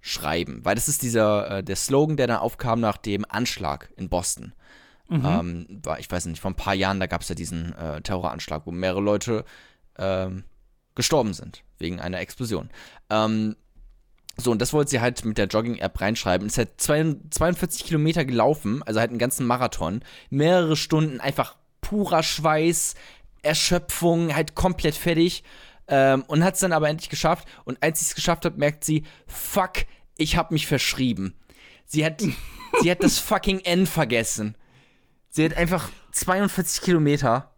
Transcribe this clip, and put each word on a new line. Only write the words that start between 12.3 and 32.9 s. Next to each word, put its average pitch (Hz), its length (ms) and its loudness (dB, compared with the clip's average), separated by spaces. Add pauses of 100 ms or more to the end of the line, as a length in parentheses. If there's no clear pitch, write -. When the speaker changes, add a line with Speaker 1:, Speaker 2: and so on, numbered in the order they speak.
Speaker 1:
Ähm, 110 460 0 (800)
so, - 160 0
und 104 100 2
das 123 120 -2
wollte 147 180 2
sie 131 100 2
halt 123 240 -2
mit 110 120 -2
der 101 100 2
Jogging-App 110 520 -2
reinschreiben. 98 480 0
Ist - 100 -2
halt - 240 -2
zwei-, 156 340 2 (160)
zweiundvierzig 175 540 -2
Kilometer 151 400 2
gelaufen, 127 580 2
also 110 160 0
halt 113 120 2
einen 117 80 -6
ganzen 127 280 0
Marathon. 120 540 -2 (280)
Mehrere 156 460 4
Stunden 151 460 0
einfach - 340 -4 (260)
purer 190 420 2
Schweiß, 156 720 2 (460)
Erschöpfung, 170 960 2
halt 156 200 -2
komplett 170 400 2
fertig. 170 480 2 (440)
Ähm, 135 400 6
und 160 160 4
hat's 185 160 2
dann 180 140 2
aber 156 160 4
endlich 156 200 -6
geschafft. 160 380 0 (160)
Und - 180 -6
als 160 180 2
sie's - 160 -2
geschafft - 300 0
hat, - 120 -2
merkt 147 260 0
sie, 156 200 2 (220)
„Fuck, - 600 -2 (320)
ich 151 180 0
hab 170 160 0
mich 156 160 0
verschrieben.“ 120 680 0 (520)
Sie 151 200 0
hat, - 160 -2
Speaker 2:
<laughs> - 600 -2
Speaker 1:
sie 170 100 4